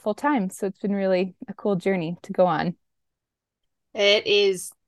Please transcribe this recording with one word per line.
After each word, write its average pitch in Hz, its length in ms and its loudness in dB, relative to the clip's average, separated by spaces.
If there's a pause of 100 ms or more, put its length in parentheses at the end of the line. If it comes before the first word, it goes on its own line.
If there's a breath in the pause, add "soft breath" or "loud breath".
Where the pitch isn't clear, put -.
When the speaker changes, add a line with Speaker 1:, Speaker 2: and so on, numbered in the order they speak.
Speaker 1:
full 208 140 -2
time. 262 340 0
So - 180 -6
it's 196 120 -8
been 202 140 -2
really 190 400 0 (140)
a 196 60 -12
cool 202 240 -2
journey 175 460 -2
to 196 100 -12
go 185 120 4
on. 165 300 -2 (1200)
Speaker 2:
It 208 340 4
is. 196 440 2 (160)